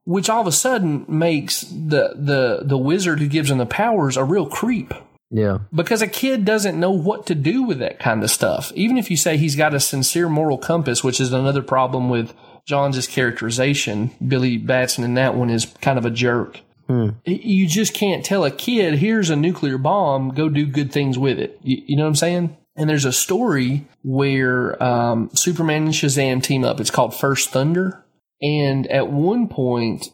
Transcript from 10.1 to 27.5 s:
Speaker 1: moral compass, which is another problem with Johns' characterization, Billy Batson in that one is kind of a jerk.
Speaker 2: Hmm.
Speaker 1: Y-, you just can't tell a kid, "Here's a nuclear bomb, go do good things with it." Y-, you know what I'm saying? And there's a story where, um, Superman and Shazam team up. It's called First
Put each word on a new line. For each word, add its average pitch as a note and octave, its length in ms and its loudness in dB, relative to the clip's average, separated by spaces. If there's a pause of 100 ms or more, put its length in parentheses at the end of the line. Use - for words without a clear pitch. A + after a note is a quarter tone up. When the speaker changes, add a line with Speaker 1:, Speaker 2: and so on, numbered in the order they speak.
Speaker 1:
moral D3+ 300 0
compass, C#3+ 460 0
which B2+ 160 0
is B2+ 120 0
another C3+ 300 0
problem C3 480 0
with A#2 240 -2 (320)
Johns' C#3 400 0
characterization, A#2+ 1040 -2 (160)
Billy B2+ 320 2
Batson B2+ 460 0
in A#2+ 100 0
that B2+ 220 2
one B2 120 0
is A2+ 180 0 (140)
kind C3+ 160 2
of A#2 80 0
a A#2+ 60 0
jerk. A#2+ 500 -2 (280)
Speaker 2:
Hmm. A#2 220 2 (160)
Speaker 1:
Y-, F3+ 160 0
you F#3+ 260 2
just G3+ 260 0
can't F#3+ 300 0
tell F#3+ 200 0
a C#3+ 60 2
kid, F#3+ 480 0
"Here's G#3 320 2
a D3+ 60 2
nuclear D3 420 0
bomb, C#3 520 0
go D3+ 180 0
do D3 180 0
good C#3+ 260 -4
things C3+ 260 0
with C3+ 200 2
it." - 260 -6
Y-, C3 220 -2
you C#3+ 100 0
know D3+ 60 2
what D#3 60 2
I'm D#3 80 2
saying? F3 400 0 (220)
And D3+ 100 0
there's D3 160 2
a B2+ 80 0
story D3 760 0 (160)
where, C3 800 0
um, A#2+ 520 2
Superman D#3 500 0
and D#3 80 0
Shazam C3+ 500 0
team C3 220 0
up. A#2 160 0
It's G#2 120 -2
called A#2 220 0
First - 360 0